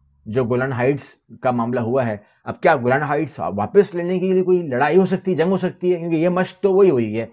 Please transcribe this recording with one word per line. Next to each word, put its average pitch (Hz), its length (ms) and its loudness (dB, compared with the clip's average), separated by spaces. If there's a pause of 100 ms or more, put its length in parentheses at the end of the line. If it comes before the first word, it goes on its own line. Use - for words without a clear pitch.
(280)
जो 120 160 -2
गोलान 123 280 -2
हाइट्स 127 460 -2 (240)
का 127 100 0
मामला 120 280 -2
हुआ 120 220 -2
है, 107 220 -6 (220)
अब 123 80 -8
क्या 165 220 2
गोलान 127 260 0
हाइट्स 147 380 -4
वापस 101 540 0
लेने 175 240 -2
के 190 140 0
लिए 185 100 2
कोई 175 260 0
लड़ाई 139 280 0
हो 190 100 6
सकती 185 240 -2
है, 180 60 0
जंग 160 120 2
हो 190 80 2
सकती 180 340 -2
है? 175 80 0
क्योंकि 165 180 -2
ये 165 120 0
मशक 180 340 -2
तो 196 100 2
वही 190 180 6
हुई 113 240 0
है 113 180 -4